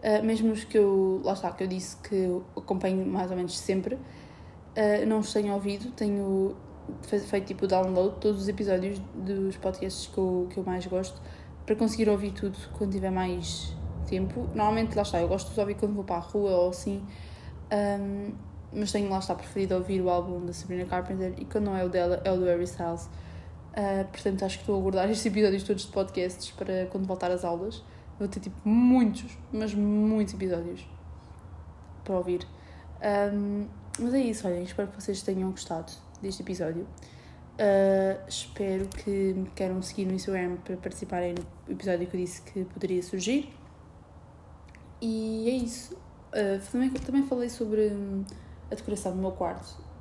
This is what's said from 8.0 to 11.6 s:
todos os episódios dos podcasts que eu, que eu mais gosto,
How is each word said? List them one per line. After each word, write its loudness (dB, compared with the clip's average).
todos 2
os 0
episódios 0
dos -2
podcasts -4
que -4
eu, 2
que -6
eu -2
mais -2
gosto, -2